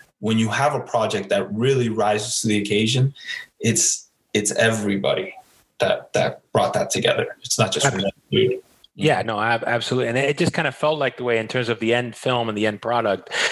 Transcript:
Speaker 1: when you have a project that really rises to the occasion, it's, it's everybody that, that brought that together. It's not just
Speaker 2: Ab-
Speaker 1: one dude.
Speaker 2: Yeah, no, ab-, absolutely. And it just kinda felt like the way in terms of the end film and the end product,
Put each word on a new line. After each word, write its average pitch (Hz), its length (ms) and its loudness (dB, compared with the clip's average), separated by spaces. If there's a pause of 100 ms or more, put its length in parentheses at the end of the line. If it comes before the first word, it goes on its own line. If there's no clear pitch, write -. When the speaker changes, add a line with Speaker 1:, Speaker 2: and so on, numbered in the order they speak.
(180)
Speaker 1:
when 110 200 0
you 113 100 2
have 139 260 2
a 123 60 -2
project 107 480 -2
that 98 260 0
really 120 340 2
rises 107 520 0
to 117 80 0
the 104 100 2
occasion, 110 560 2 (460)
it's, - 480 0 (260)
it's 104 180 0
everybody 101 840 0 (440)
that, - 360 -2
that - 260 0 (120)
brought 101 200 2
that - 180 -2
together. - 540 0
It's - 140 -4
not 110 120 2
just - 160 0
Speaker 2:
Ab- 139 80 2
Speaker 1:
one - 160 -2 (200)
dude. 127 300 2 (340)
Speaker 2:
Yeah, 139 280 2
no, 110 180 -4
ab-, 113 260 0
absolutely. 120 420 0
And 120 100 -2
it 143 180 0
just 165 160 0
kinda 160 180 -2
felt 151 280 -2
like 135 180 -2
the 123 80 -8
way 117 140 2
in 110 100 -4
terms 120 220 -2
of 113 100 -2
the 117 140 2
end 120 200 -2
film 120 360 -2
and 104 80 -4
the 107 80 2
end 104 160 -2
product, 113 480 0 (220)